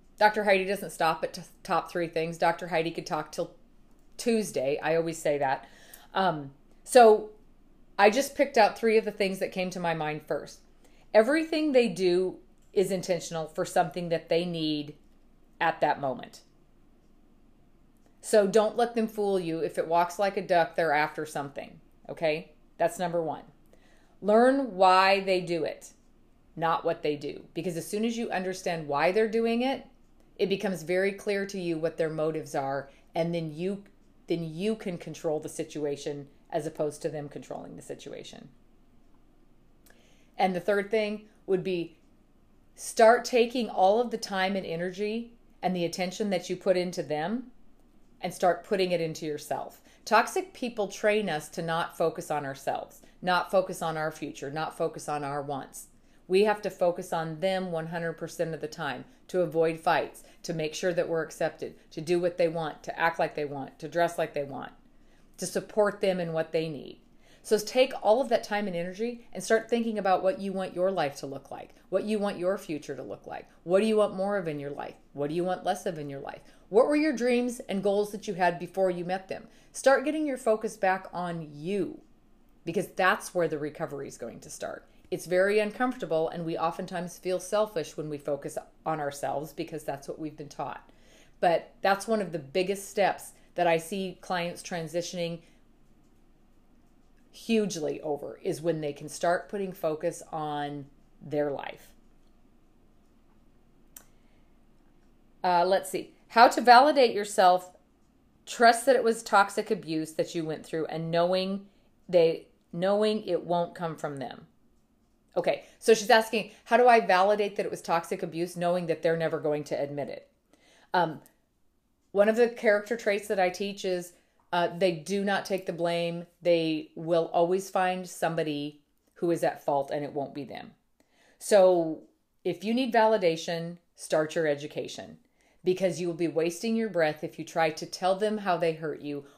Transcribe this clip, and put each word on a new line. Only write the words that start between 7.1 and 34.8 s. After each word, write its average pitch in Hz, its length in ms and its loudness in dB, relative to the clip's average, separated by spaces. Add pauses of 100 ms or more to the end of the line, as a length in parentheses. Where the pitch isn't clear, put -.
I 202 100 8
just 240 260 2
picked 277 220 2
out 208 220 6
three 220 180 4
of 214 80 4
the 208 60 -4
things 190 300 -2
that - 120 -4
came 185 180 -4
to 185 100 -8
my 170 140 0
mind 151 320 -4
first. - 340 -6 (520)
Everything 311 600 4
they 240 160 6
do 180 480 0 (360)
is 185 180 2
intentional 165 580 -4
for 180 160 -4
something 175 440 -2
that 165 200 -4
they 170 160 2
need 156 500 -4 (680)
at 165 200 2
that 147 200 2
moment. 131 400 -6 (1800)
So 208 260 4
don't 214 300 4
let 233 180 0
them 220 140 0
fool 202 320 0
you. 165 180 -4
If 165 200 -4
it 165 100 -4
walks 170 300 2
like 196 180 0
a 190 100 -4
duck, 165 300 2
they're 160 160 2
after 151 340 0
something, - 540 -10 (280)
okay? 160 440 -4 (260)
That's 170 200 0
number 175 240 -2
one. 147 200 -6 (800)
Learn 233 560 4
why 190 440 6
they 185 200 2
do 165 240 -2
it, - 280 -8 (640)
not 165 300 0
what 165 180 -2
they 151 140 0
do. 143 260 -10 (100)
Because 165 240 -6
as 165 120 -8
soon 208 160 -2
as 233 120 -2
you 226 140 -4
understand 185 560 -4
why 143 240 2
they're 220 180 2
doing 226 340 0
it, 262 240 -4 (520)
it 196 100 0
becomes 190 340 -2
very 185 300 0
clear 196 340 -4
to 196 140 -8
you 170 160 -2
what 160 200 -4
their 160 120 0
motives 156 460 -4
are, 139 360 -4 (240)
and 170 200 0
then 165 180 -4
you, 190 300 -4 (460)
then 170 160 0
you 175 320 -4
can 185 220 -8